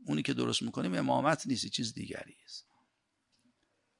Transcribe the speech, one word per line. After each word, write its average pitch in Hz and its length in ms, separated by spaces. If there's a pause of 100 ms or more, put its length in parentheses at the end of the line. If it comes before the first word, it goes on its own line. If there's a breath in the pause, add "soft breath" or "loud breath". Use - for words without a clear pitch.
اونی 147 180
که 135 120
درست 120 280
می‌کنیم 120 320
امامت 131 520
نیست، 123 180
یه 104 60
چیز 117 240
دیگری - 500
است. - 220 (1300)